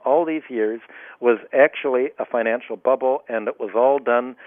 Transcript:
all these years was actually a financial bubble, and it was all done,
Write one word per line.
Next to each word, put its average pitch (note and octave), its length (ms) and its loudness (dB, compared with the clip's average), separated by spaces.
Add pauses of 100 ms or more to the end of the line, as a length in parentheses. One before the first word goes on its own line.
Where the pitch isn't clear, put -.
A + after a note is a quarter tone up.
all D#3 220 2
these D#3 240 -4
years A2+ 320 -2 (380)
was A#2+ 180 2 (160)
actually C3+ 640 2
a - 80 -6
financial A#2 500 -4
bubble, C3 540 0
and A2 180 -4
it A#2+ 120 -8
was A2 160 -8
all C3+ 240 2
done, B2 360 -2 (120)